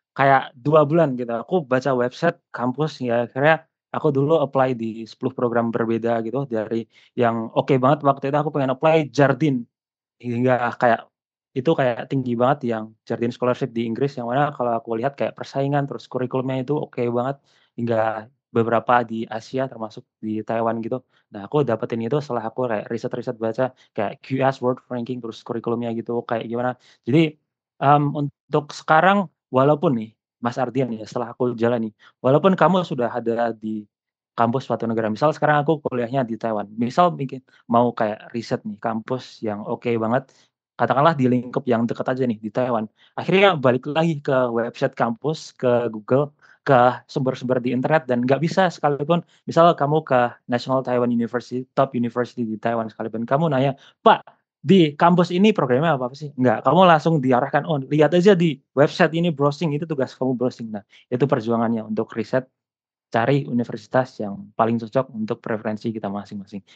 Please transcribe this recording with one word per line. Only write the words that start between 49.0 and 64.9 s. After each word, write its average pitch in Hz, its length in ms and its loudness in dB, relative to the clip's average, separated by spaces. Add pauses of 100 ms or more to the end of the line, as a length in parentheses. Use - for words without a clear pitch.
misal 165 320 4
kamu 147 320 0
ke 123 240 2 (160)
National 131 320 0
Taiwan 123 320 0
University, 120 640 -4
top 135 160 2
university 120 560 -4
di 110 80 -6
Taiwan 113 320 -4
sekalipun, 110 400 -8
kamu 156 240 0
nanya, 135 240 0 (240)
"Pak, - 240 4 (400)
di 156 320 6
kampus 175 400 4
ini 208 160 4
programnya 143 480 0
apa, 123 80 -4
apa 135 80 -18
sih?" 147 160 -14
Nggak, 123 320 0
kamu 147 240 4
langsung 160 320 4
diarahkan, 135 480 0
"Oh, 160 80 0 (160)
lihat 151 240 4
aja 185 160 6
di 165 240 2 (160)
website 151 400 2
ini, 170 160 0
browsing," 143 480 0
itu 160 80 -6
tugas 139 320 -4
kamu 131 160 -2
browsing. 120 400 -4
Nah, 101 120 -10 (280)
itu 139 160 2
perjuangannya 113 560 0
untuk 110 320 -4
riset, 127 320 -4 (640)
cari 131 380 0
universitas 120 760 -4
yang 101 320 -10
paling 117 240 0
cocok 131 320 -4